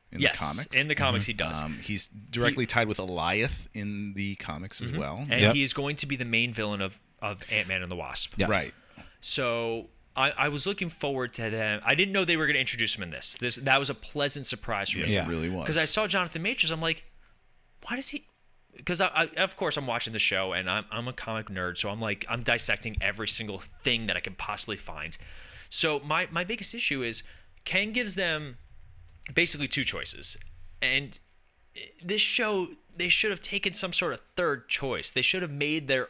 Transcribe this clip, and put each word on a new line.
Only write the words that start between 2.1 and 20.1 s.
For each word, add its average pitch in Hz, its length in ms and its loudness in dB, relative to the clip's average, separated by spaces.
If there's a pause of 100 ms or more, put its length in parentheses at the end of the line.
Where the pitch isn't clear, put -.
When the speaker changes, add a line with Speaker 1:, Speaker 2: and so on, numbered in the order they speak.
Speaker 1:
directly 120 320 4
Speaker 2:
He 113 40 0
Speaker 1:
tied 117 200 4
with 107 100 0
Alioth 92 760 0
in 104 420 -4
the 98 200 0
comics 87 460 -8
as 120 100 -4
Speaker 2:
Mm-hmm. 151 80 -2
Speaker 1:
well. 85 180 -2 (120)
Speaker 2:
And 117 120 4
Speaker 3:
Yep. 107 140 8
Speaker 2:
he 139 80 4
is 131 100 0
going 143 240 -2
to - 80 -2
be 139 100 -2
the 123 100 -4
main 117 280 2
villain 104 280 0
of, 95 160 -2 (240)
of 104 180 -4 (120)
Ant-Man 95 320 0
and 87 80 -6
the 90 60 -4
Wasp. 69 400 -4
Speaker 3:
Yes. 98 120 4
Speaker 1:
Right. 90 220 2 (500)
Speaker 2:
So 117 640 0 (280)
I, 135 160 4
I 135 180 2
was 147 160 0
looking 190 240 0
forward 139 460 -2
to 113 140 -2
them. 107 360 0
I 131 100 6
didn't 190 180 4
know 190 120 4
they 165 120 4
were 156 100 2
gonna 143 120 4
introduce 117 360 0
him 101 80 -6
in 85 80 -6
this. - 280 -4
This, 120 180 0
that 135 220 4
was 139 100 0
a 139 60 -2
pleasant 143 520 -2
surprise 104 440 -2
for - 80 0
Speaker 1:
Yes, 78 100 2
Speaker 2:
me. 104 60 4
Speaker 3:
Yeah. 85 100 2
Speaker 1:
it 80 40 -4
really 82 200 0
was. 90 180 -2
Speaker 2:
'Cause 156 100 2
I 160 80 4
saw 214 220 2
Jonathan 175 340 0
Majors, 185 300 0
I'm 160 100 -2
like, 165 220 0 (840)
"Why 240 80 -2
does 269 140 -2
he?" - 160 -8 (600)
'Cause 175 160 2
I, 185 60 6
I, 160 180 4 (120)
of 185 200 2
course, 156 200 2
I'm 139 100 -2
watching 117 260 0